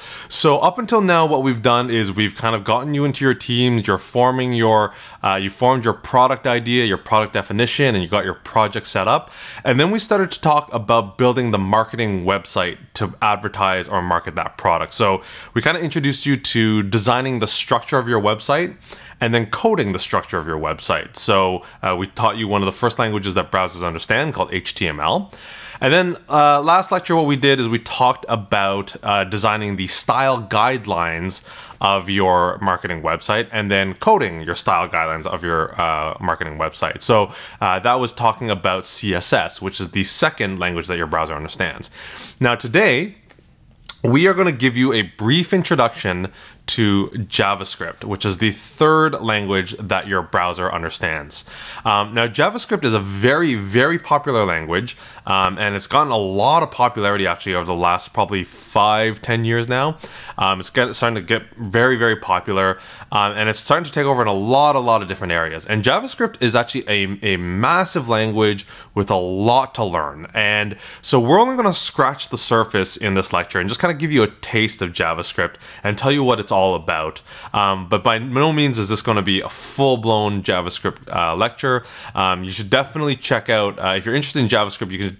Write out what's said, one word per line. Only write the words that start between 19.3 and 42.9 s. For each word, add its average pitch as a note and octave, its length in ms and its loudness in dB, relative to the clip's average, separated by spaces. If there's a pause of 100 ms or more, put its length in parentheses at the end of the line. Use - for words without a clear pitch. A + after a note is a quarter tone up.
then A#2 140 2
coding E3 440 0
the F2+ 80 -2
structure - 380 -2
of D#2 100 -4
your D#2+ 100 -4
website. D#2 600 -4
So, F#2+ 460 2 (200)
uh, F#2+ 100 2
we F#2 140 -2
taught G#2+ 300 0
you A2 100 -4
one G2+ 140 2
of G2 60 0
the F#2+ 40 0
first A2+ 260 -2
languages G#2 360 -2
that F2+ 180 0
browsers F2+ 340 -2
understand A2 480 -2
called F#2 200 -4
H F#2 220 -4
T F#2+ 120 -2
M D2+ 140 -4
L. B2+ 280 0 (520)
And C3+ 100 2
then, F3+ 240 2 (140)
uh, D3 320 6
last E3+ 280 2
lecture, F3+ 280 0
what D#3+ 80 2
we C#3+ 100 2
did C3+ 240 4
is A#2+ 80 0
we A#2 120 0
talked - 500 0
about, G2 760 -2
uh, G2+ 220 2
designing G#2 500 -2
the F#2 120 -4
style B2+ 540 2
guidelines F#2+ 1000 -2 (380)
of G2 280 0
your F#2 500 2
marketing F2+ 420 -2
website E2+ 500 -2
and G#2+ 180 -2
then G2 260 0
coding A#2+ 440 2
your D#2+ 160 -4
style F2+ 320 0
guidelines D#2+ 400 -2
of - 160 -6
your, E2 380 -2
uh, D#2 400 -2
marketing D#2+ 360 -4
website. D#2 440 -4
So, G#2+ 320 2 (260)
uh, F#2+ 200 0
that A#2+ 160 2
was B2+ 180 -2
talking A#2 360 -2
about F#2+ 360 -2
C - 280 -2
S F2 200 0
S, F2 280 -2
which F#2+ 200 -6
is F2+ 100 -8
the F#2+ 140 -2
second G2+ 540 -2
language F2 280 -2
that F2+ 80 -2
your E2 120 -2
browser D#2+ 260 -2
understands. D#2 580 -8 (480)
Now B2 160 2
today, D3+ 600 0 (840)